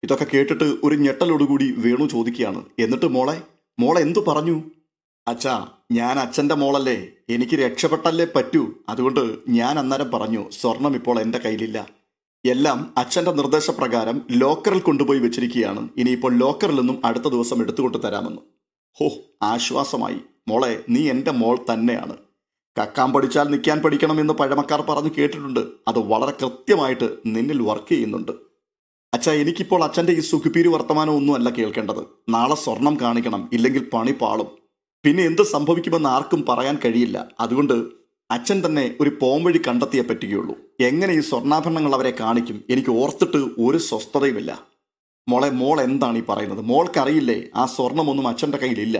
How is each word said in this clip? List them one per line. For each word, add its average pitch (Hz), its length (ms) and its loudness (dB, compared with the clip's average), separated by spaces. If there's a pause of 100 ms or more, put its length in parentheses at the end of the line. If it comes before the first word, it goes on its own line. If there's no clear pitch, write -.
ഇതൊക്കെ 135 220 0
കേട്ടിട്ട് 139 420 2 (160)
ഒരു 151 120 4
ഞെട്ടലോടുകൂടി 143 720 2 (100)
വേണു 120 300 2
ചോദിക്കുകയാണ്, 117 520 -4 (200)
"എന്നിട്ട് 120 280 0
മോളെ, 131 300 0 (400)
മോളെ 147 240 4
എന്തു 170 240 2
പറഞ്ഞു?" 160 320 0 (720)
"അച്ഛാ, 120 280 -2 (360)
ഞാൻ 120 280 0
അച്ഛൻ്റെ 143 360 0
മോളല്ലേ, 139 420 0 (320)
എനിക്ക് 120 260 0
രക്ഷപ്പെട്ടല്ലേ 156 720 0
പറ്റൂ. 156 360 0 (260)
അതുകൊണ്ട് 127 340 0 (260)
ഞാൻ 120 300 2
അന്നേരം 135 320 -2
പറഞ്ഞു, 110 380 -2
'സ്വർണം 127 460 0
ഇപ്പോൾ 120 240 0
എൻ്റെ 113 200 -2
കയ്യിലില്ല.' 110 480 -4 (580)
എല്ലാം 131 340 2 (180)
അച്ഛൻ്റെ 170 340 0
നിർദ്ദേശപ്രകാരം 135 840 0 (140)
ലോക്കറിൽ 156 500 2
കൊണ്ടുപോയി 139 380 2
വെച്ചിരിക്കുകയാണ്. 120 640 -2 (160)
ഇനിയിപ്പോൾ 123 380 2
ലോക്കറിൽ 139 440 2
നിന്നും 123 260 0
അടുത്ത 120 220 -2
ദിവസം 120 340 0
എടുത്തുകൊണ്ട് 120 400 -2
തരാമെന്ന്." 98 400 -6 (560)
"ഹോ, 151 100 0 (360)
ആശ്വാസമായി. 117 760 -2 (280)
മോളെ, 120 260 2 (160)
നീ 120 200 4
എൻ്റെ 135 220 -2
മോൾ 120 320 2
തന്നെയാണ്. 117 520 -2 (640)
കക്കാൻ 127 340 0
പഠിച്ചാൽ 143 380 2
നിൽക്കാൻ 151 320 2
പഠിക്കണം 156 380 2
എന്ന് 151 140 2
പഴമക്കാർ 143 480 0
പറഞ്ഞു 151 320 -2
കേട്ടിട്ടുണ്ട്. 143 500 -2 (240)
അത് 120 200 2
വളരെ 120 320 0
കൃത്യമായിട്ട് 131 680 0 (180)
നിന്നിൽ 120 360 0
വർക്ക് 107 320 -2
ചെയ്യുന്നുണ്ട്." 107 400 -2 (800)
"അച്ഛാ, 170 200 0
എനിക്കിപ്പോൾ 165 500 0
അച്ഛൻ്റെ 170 300 2
ഈ 160 80 2
സുഖിപ്പീര് 160 480 2
വർത്തമാനം 156 500 2
ഒന്നും 143 160 2
അല്ല 120 140 0
കേൾക്കേണ്ടത്. 110 540 -4 (260)
നാളെ 123 340 2
സ്വർണം 135 380 0
കാണിക്കണം, 117 420 -2 (100)
ഇല്ലെങ്കിൽ 123 360 2
പണി 120 240 0
പാളും. 107 360 -2 (560)
പിന്നെ 170 180 4
എന്ത് 165 240 4
സംഭവിക്കുമെന്ന് 160 640 0
ആർക്കും 139 380 0
പറയാൻ 127 300 0
കഴിയില്ല. 117 400 0 (220)
അതുകൊണ്ട് 127 380 0 (520)
അച്ഛൻ 123 300 -2
തന്നെ 156 260 0 (140)
ഒരു 143 200 2
പോംവഴി 160 460 2
കണ്ടെത്തിയേ 120 380 0
പറ്റുകയുള്ളൂ. 101 520 -4 (260)
എങ്ങനെ 160 320 2
ഈ 156 80 2
സ്വർണ്ണാഭരണങ്ങൾ 151 760 0
അവരെ 127 160 0 (100)
കാണിക്കും? 113 360 -2 (120)
എനിക്ക് 127 220 0
ഓർത്തിട്ട് 147 480 0 (200)
ഒരു 135 200 2 (100)
സ്വസ്ഥതയുമില്ല." 110 640 -2 (760)
"മോളെ, 127 240 2
മോൾ 131 300 0
എന്താണ് 127 360 0
ഈ 113 100 -6
പറയുന്നത്? 101 340 -6 (100)
മോൾക്കറിയില്ലേ, 143 680 2 (180)
ആ 117 100 2
സ്വർണമൊന്നും 135 640 0
അച്ഛൻ്റെ 139 340 -4
കയ്യിലില്ല. 113 380 -2